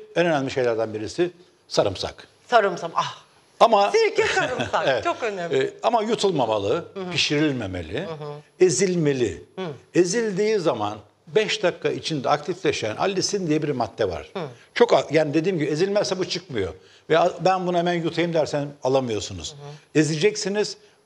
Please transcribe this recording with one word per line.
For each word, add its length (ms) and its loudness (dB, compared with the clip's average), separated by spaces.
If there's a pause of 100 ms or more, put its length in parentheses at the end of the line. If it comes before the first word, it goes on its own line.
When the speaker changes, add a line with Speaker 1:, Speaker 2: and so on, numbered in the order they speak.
(160)
Speaker 1:
en 100 4
önemli 240 0
şeylerden 440 0
birisi 360 -2 (380)
sarımsak. 600 -2 (220)
Speaker 2:
Sarımsak, 440 2
ah. 300 -4 (360)
Speaker 1:
Ama 300 6
Speaker 2:
Sirke, 360 2
sarımsak. 580 -2
Speaker 1:
<laughs> 40 2
Evet. 160 2
Speaker 2:
Çok 180 -2
önemli. 360 -2
Speaker 1:
E, 120 0 (120)
ama 200 2
yutulmamalı, 840 0 (100)
Speaker 2:
Hı 60 -10
hı. 100 -10
Speaker 1:
pişirilmemeli, 920 -2
Speaker 2:
Hı 40 -8 (200)
hı. 80 -12 (280)
Speaker 1:
ezilmeli. 840 2 (140)
Speaker 2:
Hı. 60 -8 (300)
Speaker 1:
Ezildiği 640 2
zaman 400 -2 (280)
beş 360 0
dakika 280 0
içinde 380 -4
aktifleşen 680 -2
allisin 500 -2
diye 160 2
bir 80 -2
madde 380 -2
var. 280 -8
Speaker 2:
Hı. 40 -6 (340)
Speaker 1:
Çok 180 4
a-, 180 4
yani 240 2
dediğim 240 0
gibi 100 0
ezilmezse 500 0
bu 60 -4
çıkmıyor. 480 -6 (380)
Ve 80 6
a-, 140 4 (120)
"Ben 220 2
bunu 120 0
hemen 160 2
yutayım." 400 -2
dersen 340 0 (140)
alamıyorsunuz. 720 -2
Speaker 2:
Hı 40 -20
hı. 440 -4
Speaker 1:
Ezeceksiniz. 760 0 (300)